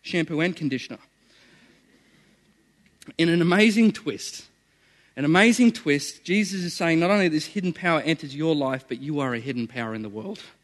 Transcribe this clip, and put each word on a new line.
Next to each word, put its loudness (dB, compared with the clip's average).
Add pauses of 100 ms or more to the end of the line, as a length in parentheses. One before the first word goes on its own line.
Shampoo -4
and -2
conditioner. -6 (2250)
In 4
an 2
amazing 6
twist, -10 (680)
an -2
amazing 6
twist, -4
Jesus -2
is -8
saying 0
not 2
only 2
this -2
hidden -4
power 0
enters -4
your 0
life, -4
but -8
you -6
are -2
a -6
hidden -6
power -8
in -8
the -10
world. -12 (220)